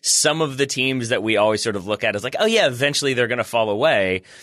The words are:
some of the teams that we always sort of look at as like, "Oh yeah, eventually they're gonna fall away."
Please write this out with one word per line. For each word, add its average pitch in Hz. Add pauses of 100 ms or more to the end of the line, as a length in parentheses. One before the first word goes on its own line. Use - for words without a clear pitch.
some 156
of 135
the 139
teams 131
that 113
we 110
always 107
sort 110
of 92
look 107
at 107
as 101
like, 123
"Oh 214
yeah, 220
eventually 139
they're 120
gonna 120
fall 110
away." 101 (180)